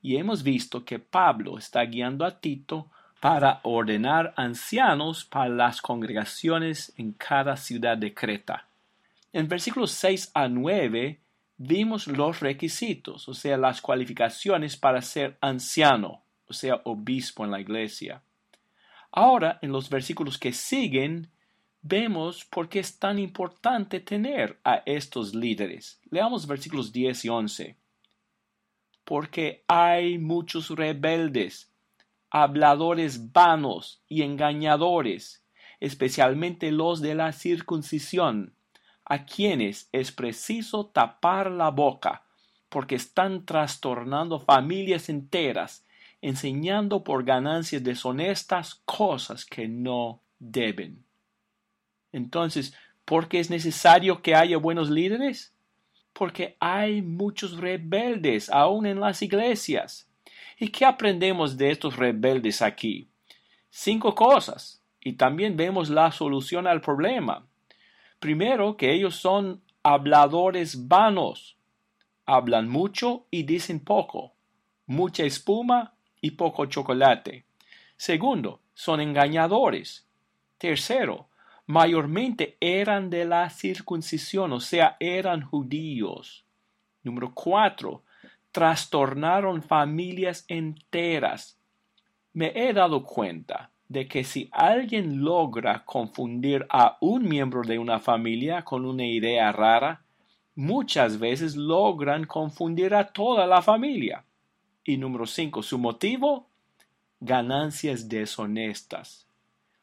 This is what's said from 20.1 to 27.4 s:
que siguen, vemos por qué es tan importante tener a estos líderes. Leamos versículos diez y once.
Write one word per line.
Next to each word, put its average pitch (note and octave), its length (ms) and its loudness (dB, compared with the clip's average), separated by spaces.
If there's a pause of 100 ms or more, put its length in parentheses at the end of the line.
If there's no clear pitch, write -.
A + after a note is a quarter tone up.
que B2+ 140 -6
siguen, D#3+ 800 -4 (520)
vemos F3 640 -4
por E3+ 220 -6
qué G3 120 -4
es - 200 -10
tan G3 180 -2
importante G3 840 -4
tener G#3 640 -4
a B2 220 2
estos C3 480 -6
líderes. G#2 680 -6 (100)
Leamos F#3+ 360 -2
versículos C#3 460 -6
diez B2 340 -2
y A#2 40 -4
once. A2 480 -6 (1300)